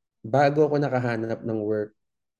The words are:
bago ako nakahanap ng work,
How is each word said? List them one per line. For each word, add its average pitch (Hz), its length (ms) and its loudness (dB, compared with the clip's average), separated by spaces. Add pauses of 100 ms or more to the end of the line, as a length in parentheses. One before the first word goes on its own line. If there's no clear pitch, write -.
(200)
bago 143 480 2
ako 147 100 0
nakahanap 120 640 -2
ng 110 220 -4
work, 107 320 -4 (440)